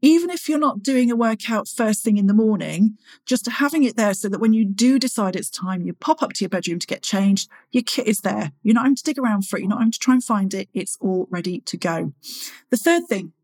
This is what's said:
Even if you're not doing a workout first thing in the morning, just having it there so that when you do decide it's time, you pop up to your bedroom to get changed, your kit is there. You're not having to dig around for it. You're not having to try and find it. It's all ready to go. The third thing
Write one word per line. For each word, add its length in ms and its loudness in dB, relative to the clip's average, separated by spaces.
Even 280 6
if 180 -8
you're 80 2
not 240 0
doing 300 2
a 40 0
workout 520 -2
first 360 -2
thing 140 2
in 80 2
the 80 4
morning, 640 2
just 200 0
having 380 0
it 120 0
there 200 2
so 140 -6
that 100 -4
when 120 4
you 140 4
do 320 2
decide 380 -2
it's 140 -6
time, 340 -6
you 100 -4
pop 300 -2
up 100 -6
to 100 -4
your 60 -4
bedroom 300 -4
to 80 -10
get 160 -8
changed, 460 0
your 120 0
kit 240 -4
is 140 0
there. 300 -4
You're 100 4
not 80 4
having 140 4
to 80 -12
dig 160 -4
around 260 0
for 120 -6
it. 40 -4
You're 80 -4
not 80 -2
having 140 2
to 80 -6
try 160 2
and 80 2
find 320 -2
it. 180 -8
It's 260 -6
all 300 -2
ready 320 -6
to 160 -10
go. 360 -4
The 60 0
third 300 2
thing 260 -6